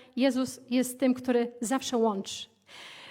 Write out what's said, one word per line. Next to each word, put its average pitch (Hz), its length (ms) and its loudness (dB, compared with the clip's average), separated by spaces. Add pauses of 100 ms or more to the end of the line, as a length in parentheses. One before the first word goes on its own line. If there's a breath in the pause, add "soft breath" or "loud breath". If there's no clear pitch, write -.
(160 loud breath)
Jezus 254 440 2 (100)
jest 247 300 0
tym, 254 140 4
który 240 460 0
zawsze 254 360 -2
łączy. 214 500 0 (640 loud breath)